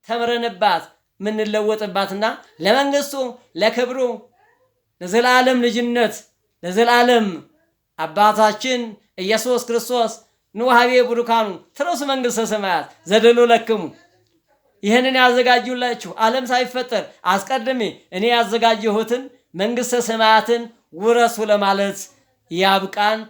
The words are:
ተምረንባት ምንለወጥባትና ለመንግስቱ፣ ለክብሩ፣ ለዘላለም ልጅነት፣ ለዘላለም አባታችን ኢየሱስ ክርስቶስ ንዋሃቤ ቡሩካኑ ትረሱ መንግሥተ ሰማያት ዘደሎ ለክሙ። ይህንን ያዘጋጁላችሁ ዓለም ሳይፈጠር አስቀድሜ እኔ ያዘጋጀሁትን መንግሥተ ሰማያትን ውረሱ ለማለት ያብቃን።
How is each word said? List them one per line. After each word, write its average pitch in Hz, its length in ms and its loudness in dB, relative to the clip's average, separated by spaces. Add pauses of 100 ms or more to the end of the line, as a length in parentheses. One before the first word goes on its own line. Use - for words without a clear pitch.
ተምረንባት 233 760 -2 (360)
ምንለወጥባትና 208 1040 -4 (360)
ለመንግስቱ፣ 277 540 0 (400)
ለክብሩ፣ 247 440 -2 (1000)
ለዘላለም 247 600 2
ልጅነት፣ 240 540 0 (480)
ለዘላለም 233 640 2 (720)
አባታችን 214 840 0 (380)
ኢየሱስ 226 460 -2
ክርስቶስ 233 480 -2 (420)
ንዋሃቤ 247 360 2 (120)
ቡሩካኑ 233 440 0 (260)
ትረሱ 302 340 -4
መንግሥተ 254 400 -4
ሰማያት 190 400 -4 (200)
ዘደሎ 226 400 6
ለክሙ። 226 360 2 (1000)
ይህንን 247 340 2
ያዘጋጁላችሁ 247 1040 2
ዓለም 240 280 0
ሳይፈጠር 247 580 -4 (200)
አስቀድሜ 233 560 -2 (320)
እኔ 185 160 -4
ያዘጋጀሁትን 226 960 0 (320)
መንግሥተ 240 480 -2
ሰማያትን 226 600 2 (320)
ውረሱ 226 500 2
ለማለት 196 560 0 (500)
ያብቃን። 196 800 0